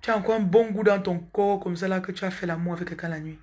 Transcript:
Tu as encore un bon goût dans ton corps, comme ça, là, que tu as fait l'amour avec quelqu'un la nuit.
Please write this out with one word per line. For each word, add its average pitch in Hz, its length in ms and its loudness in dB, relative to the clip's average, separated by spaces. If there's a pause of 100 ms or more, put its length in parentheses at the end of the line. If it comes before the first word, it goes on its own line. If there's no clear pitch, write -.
Tu - 100 -6
as 226 60 2
encore 214 200 0
un 226 40 0
bon 214 300 4
goût 208 140 -2
dans 202 180 6
ton 180 160 -2
corps, 202 420 0
comme 180 160 -4
ça, 185 120 -2
là, 185 120 0
que 185 120 -10
tu 190 120 -8
as 185 60 -2
fait 185 160 -6
l'amour 170 280 -2
avec 175 140 -6
quelqu'un 170 200 -8
la 160 120 -6
nuit. 156 220 -12